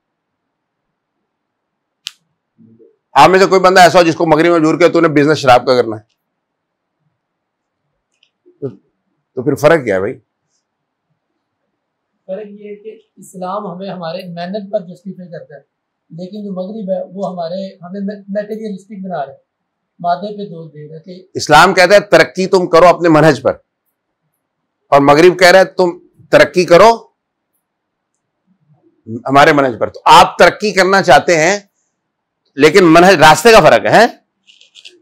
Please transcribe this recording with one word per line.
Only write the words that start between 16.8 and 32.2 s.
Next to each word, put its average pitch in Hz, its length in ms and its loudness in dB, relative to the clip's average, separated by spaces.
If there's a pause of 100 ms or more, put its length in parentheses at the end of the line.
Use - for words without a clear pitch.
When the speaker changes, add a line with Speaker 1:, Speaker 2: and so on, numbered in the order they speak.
Speaker 2:
है 185 140 -8
वो 185 220 -12
हमारे, 180 560 -14
हमें 180 180 -16 (300)
materialistic 208 720 -14
बना 175 200 -10
रहा 135 100 -14
है, - 100 -20 (580)
मादे 180 320 -6
पे 202 140 -14
जोर 165 220 -20
दे 151 180 -20
रहा 156 80 -20
है 160 60 -20
कि - 360 -20
Speaker 1:
इस्लाम 156 360 0
कहता 180 220 2
है 202 60 6
तरक्की 180 460 -2
तुम 185 200 -2
करो 170 200 4
अपने 170 220 0
मनहज 151 300 2
पर, 107 260 -6 (1300)
और 143 80 4
मगरिब 156 380 4
कह 180 120 2
रहा 185 80 4
है 190 60 4
तुम 180 360 -4 (320)
तरक्की 151 320 0
करो 190 520 2 (2000)
हमारे 139 240 2
मनहज 131 280 -2
पर। 104 80 -4
तो - 180 -20
आप 170 340 4
तरक्की 202 320 0
करना 185 300 0
चाहते 170 340 2
हैं, 180 360 -4 (840)